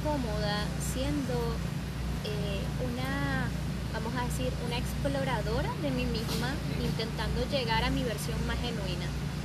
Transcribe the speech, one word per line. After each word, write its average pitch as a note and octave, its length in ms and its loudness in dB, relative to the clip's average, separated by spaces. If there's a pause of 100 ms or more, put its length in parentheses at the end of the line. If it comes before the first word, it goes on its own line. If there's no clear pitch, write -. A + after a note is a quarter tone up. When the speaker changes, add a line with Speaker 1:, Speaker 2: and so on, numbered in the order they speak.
Speaker 1:
cómoda G#3 600 2 (300)
siendo, B3 400 0 (920)
eh, G#3 360 0 (260)
una, C4+ 640 0 (440)
vamos A3 240 -2
a A#3+ 80 0
decir, B3 280 0 (140)
una A#3+ 120 0
exploradora C4 920 0 (140)
de C#4 80 0
mí B3 160 0
misma, A#3 480 0
Speaker 2:
Ujú. - 320 0
Speaker 1:
intentando A3+ 640 0
llegar A#3 340 4
a B3+ 60 4
mi C4 140 2
versión G#3 420 0
más A#3 140 0
genuina, - 480 -2 (360)